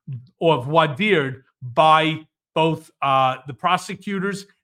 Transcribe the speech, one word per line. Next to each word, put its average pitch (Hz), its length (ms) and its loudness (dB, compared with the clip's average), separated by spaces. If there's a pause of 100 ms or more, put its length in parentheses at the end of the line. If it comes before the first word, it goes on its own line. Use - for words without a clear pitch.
(400)
or 156 240 2
voir 156 240 2
dired 143 560 -2 (180)
by 156 580 2 (340)
both, 160 380 -2 (100)
uh, 131 360 0 (100)
the 139 60 -14
prosecutors 190 920 -6 (180)